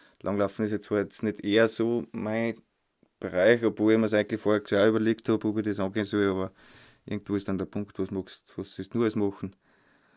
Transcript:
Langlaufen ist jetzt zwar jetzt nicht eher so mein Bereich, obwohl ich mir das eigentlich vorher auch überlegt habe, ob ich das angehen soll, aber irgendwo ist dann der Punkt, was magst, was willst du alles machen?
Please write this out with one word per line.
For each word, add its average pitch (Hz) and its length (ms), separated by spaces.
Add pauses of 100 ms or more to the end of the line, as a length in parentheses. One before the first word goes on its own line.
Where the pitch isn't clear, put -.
(220)
Langlaufen 101 440
ist 104 60
jetzt 104 140
zwar 104 140
jetzt - 240
nicht 107 200
eher 107 240
so 113 440
mein 113 440 (640)
Bereich, 101 440
obwohl 107 300
ich 113 40
mir 113 80
das 104 80
eigentlich 107 280
vorher 104 200 (220)
auch 107 60
überlegt 110 400
habe, 110 180
ob 107 100
ich 107 80
das 101 140
angehen 98 260
soll, 101 240
aber 95 220 (540)
irgendwo 101 300
ist 101 120
dann 98 100
der 90 80
Punkt, 101 340
was 95 120
magst, - 440
was - 220
willst 95 160
du 117 80
alles 110 140
machen? 98 400 (600)